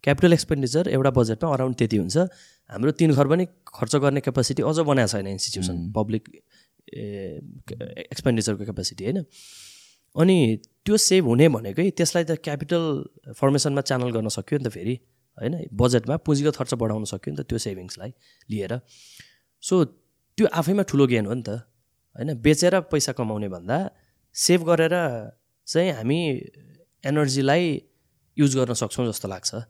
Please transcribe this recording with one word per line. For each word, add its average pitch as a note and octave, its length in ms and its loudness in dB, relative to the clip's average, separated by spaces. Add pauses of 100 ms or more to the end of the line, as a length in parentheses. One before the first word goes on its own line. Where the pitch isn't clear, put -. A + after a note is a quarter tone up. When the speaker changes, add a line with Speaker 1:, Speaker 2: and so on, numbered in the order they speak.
Speaker 1:
क्यापिटल E3+ 300 4
एक्सपेन्डिचर D3+ 540 0
एउटा C3+ 220 2
बजेटमा B2 460 2
around C3 220 -2
त्यति A2+ 200 0
हुन्छ। F#2+ 200 0
हाम्रो D#3 720 -4
तिन D#3 240 4
खर्ब C#3 180 4
नै F3+ 120 0 (220)
खर्च - 280 -4
गर्ने C#3 240 2
क्यापासिटी C3+ 440 -2
अझ D#3 160 0
बनाएको C3+ 280 2
छैन G2 200 -4
इन्स्टिट्युसन, F#2 560 -6
Speaker 2:
Hmm। F#2+ 100 -8
Speaker 1:
पब्लिक, G#2+ 480 -4 (520)
ए, G2 480 -10 (560)
एक्सपेन्डिचरको A2 640 -2
क्यापासिटी, G2 400 -8
होइन? C3+ 220 -4 (920)
अनि D#3 400 6 (260)
त्यो G#3 120 4
सेभ F#3 280 4
हुने B2+ 240 6
भनेकै A#2 400 0
त्यसलाई E3+ 340 0
त D#3+ 80 -4
क्यापिटल D3+ 720 -2 (280)
फर्मेसनमा C#3 480 2
च्यानल B2 300 -2
गर्न A2 160 -2
सक्यो B2+ 320 -4
नि C3 60 -6
त - 20 -2
फेरि, G#2+ 320 -4 (420)
होइन? D#3 320 -4
बजेटमा A#2+ 440 4
पुँजीगत D3 380 0
खर्च - 180 -4
बढाउन A2 300 -2
सक्यो - 280 -8
नि D2+ 60 -8
त - 100 -8
त्यो A#2+ 100 -4
सेभिङ्सलाई F#2+ 560 -10 (360)
लिएर। G#2+ 320 -6 (840)
So, F3 240 2 (500)
त्यो G#3 100 4
आफैमा F3 340 0
ठुलो C#3 260 4
गेन A2+ 180 2
हो G2+ 80 -4
नि B2 80 -6
त, G#2+ 80 -10 (680)
होइन? B2 260 -8
बेचेर D#3+ 380 4
पैसा D3+ 320 -2
कमाउने G#2+ 380 -4
भन्दा G2+ 400 -4 (440)
सेभ F3 300 2
गरेर E3 280 2 (760)
चाहिँ F3 240 0
हामी C#3 500 -2 (640)
एनर्जीलाई C#3+ 760 2 (580)
युज C#3 160 4
गर्न B2 180 0
सक्छौँ A#2 340 -2
जस्तो G#2 200 -6
लाग्छ F#2 280 -8 (140)